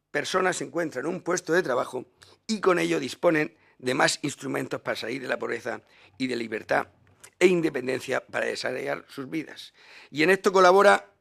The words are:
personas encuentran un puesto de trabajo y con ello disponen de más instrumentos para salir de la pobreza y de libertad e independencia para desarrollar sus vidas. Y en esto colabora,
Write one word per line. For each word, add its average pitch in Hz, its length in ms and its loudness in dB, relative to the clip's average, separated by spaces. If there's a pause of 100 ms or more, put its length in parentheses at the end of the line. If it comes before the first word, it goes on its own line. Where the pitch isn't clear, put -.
(100)
personas 180 500 -2
encuentran 139 460 -6
un 175 160 -6
puesto 165 320 -2
de 180 80 4
trabajo 127 440 -4 (400)
y 214 140 -4
con 180 180 4
ello 165 220 0
disponen 156 560 0 (220)
de 127 160 -2
más 160 280 2
instrumentos 135 600 -6
para 117 140 -6
salir 127 260 -8
de 127 60 -8
la 127 100 -4
pobreza 117 420 -8 (380)
y 131 80 -4
de 123 100 -4
libertad 117 520 -4 (500)
e 180 80 6
independencia 131 800 0
para 117 200 -4
desarrollar 127 600 -6
sus 135 200 -14
vidas. - 440 -10 (380)
Y 143 120 -2
en 165 80 6
esto 190 220 2
colabora, 190 680 6